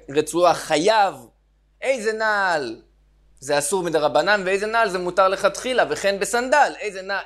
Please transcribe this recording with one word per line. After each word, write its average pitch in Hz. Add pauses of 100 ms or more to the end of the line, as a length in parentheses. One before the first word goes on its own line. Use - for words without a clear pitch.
הרצועה 156
חייב. 180 (680)
איזה 220
נעל? 190 (680)
זה 143
אסור 180
מדרבנן, 160
ואיזה 196
נעל 226
זה 180
מותר 180
לכתחילה, 196
וכן 196
בסנדל. 240
איזה 190
נע-, 190